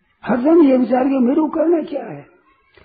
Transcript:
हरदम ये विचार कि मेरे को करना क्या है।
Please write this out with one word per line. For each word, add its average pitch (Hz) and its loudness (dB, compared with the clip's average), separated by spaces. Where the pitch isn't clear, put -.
हरदम 285 2
ये 262 4
विचार 247 0
कि 269 0
मेरे 269 0
को 302 -2
करना 320 0
क्या 262 -10
है। 147 -16